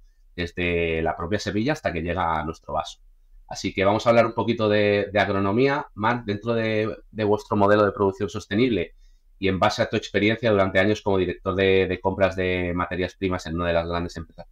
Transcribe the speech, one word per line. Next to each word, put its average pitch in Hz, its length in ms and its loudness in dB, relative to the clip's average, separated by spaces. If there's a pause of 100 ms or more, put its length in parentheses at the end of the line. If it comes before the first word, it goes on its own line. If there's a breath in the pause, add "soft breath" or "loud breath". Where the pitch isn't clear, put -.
(340)
desde 85 680 -2
la 80 120 -2
propia 85 240 -4
semilla 107 360 -2
hasta 95 180 -4
que 82 80 -4
llega 85 400 -2
a 76 60 -6
nuestro 80 260 -12
vaso. - 280 -6 (460)
Así - 280 -6
que 95 100 0
vamos 107 220 2
a - 20 2
hablar 117 160 6
un 113 80 -2
poquito 110 340 0
de, 104 460 2
de 101 80 2
agronomía. 101 720 0
Marc, 120 320 -2
dentro 107 300 -4
de, 110 420 -2 (140)
de 107 140 -4
vuestro 104 340 0
modelo 104 260 6
de 98 80 2
producción 98 380 -2
sostenible 104 640 -2 (440)
y 95 100 -2
en 95 100 0
base 104 240 2
a - 80 -4
tu 113 80 0
experiencia 107 520 0
durante 95 280 2
años 101 240 2
como 98 160 2
director 90 360 -2
de, 95 320 4
de 90 140 -4
compras 95 360 0
de 90 380 -2
materias 90 420 -4
primas 90 280 -4
en 82 120 -6
una 87 100 -2
de 85 80 2
las 85 120 0
grandes 85 300 -4
empresas 85 360 -16